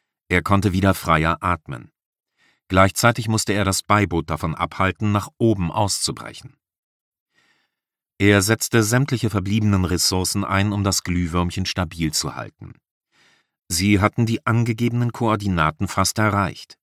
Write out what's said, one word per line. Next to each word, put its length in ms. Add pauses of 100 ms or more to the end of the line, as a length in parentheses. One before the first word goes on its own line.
(280)
Er 140
konnte 320
wieder 200
freier 480
atmen. 520 (720)
Gleichzeitig 640
musste 240
er 100
das 200
Beiboot 460
davon 260
abhalten, 580
nach 240
oben 340
auszubrechen. 880 (1600)
Er 240
setzte 420
sämtliche 460
verbliebenen 560
Ressourcen 580
ein, 300
um 100
das 200
Glühwürmchen 640
stabil 460
zu 240
halten. 380 (960)
Sie 320
hatten 240
die 200
angegebenen 680
Koordinaten 760
fast 320
erreicht. 640